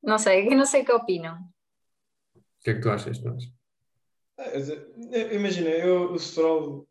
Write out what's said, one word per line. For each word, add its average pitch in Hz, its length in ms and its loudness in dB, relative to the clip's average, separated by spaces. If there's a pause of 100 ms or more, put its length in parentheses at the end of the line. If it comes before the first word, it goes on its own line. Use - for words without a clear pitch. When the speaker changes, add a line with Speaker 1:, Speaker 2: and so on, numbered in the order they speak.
Speaker 1:
Não 214 160 2
sei, 196 280 4
<laughs> 262 60 4
eu - 40 6
não 269 80 6
sei 277 180 4
o - 20 -6
que - 60 2
opinam. 175 460 0 (960)
Speaker 2:
O - 280 -20
que - 80 -2
é - 40 2
que - 60 -6
tu 113 80 0
achas, 104 300 -4
Tomás? - 240 -8 (920)
Speaker 3:
É, 240 200 -8 (540)
é, 220 240 -2
imagina, 180 340 0
eu, 175 420 2
o 170 80 -4
Stroll 156 720 -2